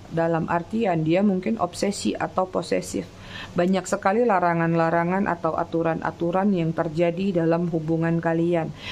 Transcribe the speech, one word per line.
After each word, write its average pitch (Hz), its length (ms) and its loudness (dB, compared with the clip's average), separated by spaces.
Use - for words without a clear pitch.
Dalam 165 400 0
artian 175 560 0
dia 180 160 4
mungkin 208 400 0
obsesi 196 480 -2
atau 165 320 -2
posesif. 185 640 -4
Banyak 180 320 2
sekali 202 400 2
larangan-larangan 170 1040 2
atau 170 240 -2
aturan-aturan 170 960 0
yang 165 240 0
terjadi 170 640 0
dalam 170 320 2
hubungan 165 480 0
kalian. 165 480 0